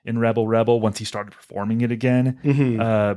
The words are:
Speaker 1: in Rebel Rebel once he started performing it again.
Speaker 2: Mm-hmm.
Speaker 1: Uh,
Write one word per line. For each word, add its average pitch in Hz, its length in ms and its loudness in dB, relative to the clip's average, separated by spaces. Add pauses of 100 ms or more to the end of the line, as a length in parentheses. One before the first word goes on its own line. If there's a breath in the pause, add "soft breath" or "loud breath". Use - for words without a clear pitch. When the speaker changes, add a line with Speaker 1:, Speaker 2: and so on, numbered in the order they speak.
Speaker 1:
in 113 140 -4
Rebel 113 300 0
Rebel 113 320 2
once 110 180 0
he 110 60 -8
started 104 280 -10
performing 107 500 -4
it 120 100 0
again. 127 500 0
Speaker 2:
Mm-hmm. 135 380 2
Speaker 1:
Uh, 107 360 0